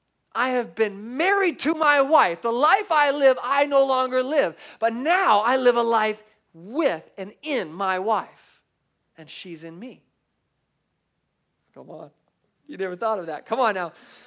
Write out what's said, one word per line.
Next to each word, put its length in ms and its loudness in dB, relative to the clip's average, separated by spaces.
"I 180 0
have 220 -4
been 440 -4
married 420 0
to 140 0
my 280 2
wife. 400 2
The 100 -2
life 420 2
I 180 4
live, 320 4
I 220 0
no 200 4
longer 380 0
live. 320 0
But 140 0
now 480 2
I 160 2
live 180 4
a 80 2
life 400 0
with 640 -4
and 240 -12
in 320 -6
my 260 -2
wife. 640 -6
And 120 -20
she's 360 -14
in 120 -14
me." 240 -16
Come 160 -20
on. 200 -16
You 100 -16
never 180 -6
thought 240 -4
of 60 -10
that. 200 -10
Come 140 -2
on 160 2
now. 160 -6